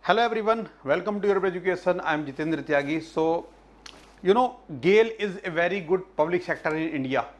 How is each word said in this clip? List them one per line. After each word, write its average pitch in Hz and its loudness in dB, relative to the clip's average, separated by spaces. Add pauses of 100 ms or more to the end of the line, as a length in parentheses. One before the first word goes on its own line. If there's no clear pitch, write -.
(120)
Hello 226 6
everyone, 220 0 (160)
welcome 180 -2
to 202 0
Europe 190 2
Education. 180 0
I 160 -2
am 151 -2
Jitendra 151 -4
Tyagi. 143 0
So, 160 -2 (720)
you 185 4
know, 247 2 (240)
gail 208 6
is 202 -6
a 190 -6
very 175 0
good 180 0 (160)
public 175 0
sector 156 -2
in 160 -2
India 131 -2 (120)